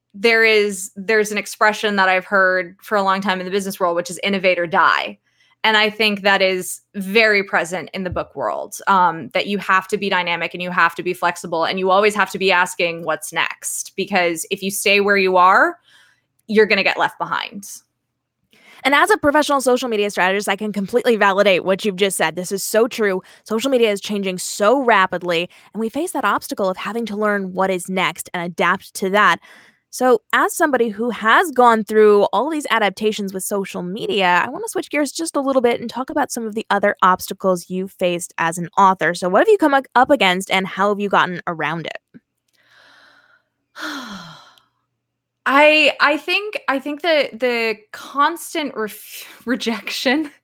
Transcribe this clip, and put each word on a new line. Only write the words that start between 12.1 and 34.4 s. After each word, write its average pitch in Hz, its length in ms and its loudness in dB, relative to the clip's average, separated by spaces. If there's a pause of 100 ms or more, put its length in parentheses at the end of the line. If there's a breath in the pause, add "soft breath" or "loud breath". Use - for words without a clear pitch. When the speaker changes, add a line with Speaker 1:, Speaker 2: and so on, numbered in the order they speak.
Speaker 1:
have 196 180 0
to 190 60 -8
be 190 140 2
asking 175 520 -2
what's 156 280 -6
next, - 640 -6
because 175 540 -2
if 190 120 -6
you 190 80 -4
stay 202 300 0
where 202 160 2
you 185 220 2
are, 226 400 4 (720 soft breath)
you're 214 180 4
gonna 196 180 0
get 180 140 0
left - 200 -2
behind. 170 480 -8 (1160 soft breath)
Speaker 2:
And 269 100 2
as 320 140 4
a 427 80 4
professional 285 460 2
social 254 260 0
media 208 220 -2
strategist, 196 400 0
I 196 60 -2
can 214 140 -6
completely 214 460 0
validate 196 480 6
what 190 220 0
you've 185 100 -2
just 190 220 0
said. 160 180 0
This 180 160 -8
is 196 100 -4
so 226 240 2
true. 196 360 -2 (220 soft breath)
Social 226 260 -4
media 233 200 4
is 202 120 -4
changing 196 340 -4
so 214 440 0
rapidly, 180 680 0 (240 soft breath)
and 208 80 -8
we 226 80 -4
face 320 240 -6
that 262 140 -4
obstacle 220 420 -2
of 185 80 -4
having 226 300 -8
to 202 100 -8
learn 202 380 -2
what 190 160 0
is 180 180 -4
next 180 460 -4
and 175 80 -4
adapt 180 540 -2
to 196 120 -4
that. 185 320 4 (540 soft breath)
So 247 280 2 (100)
as 294 240 2
somebody 247 320 2
who 220 220 -4
has 247 420 2
gone 233 320 4
through 214 480 6
all 247 180 0
these 302 180 -4
adaptations 208 640 -2
with 190 120 -8
social 196 360 -6
media, 185 640 0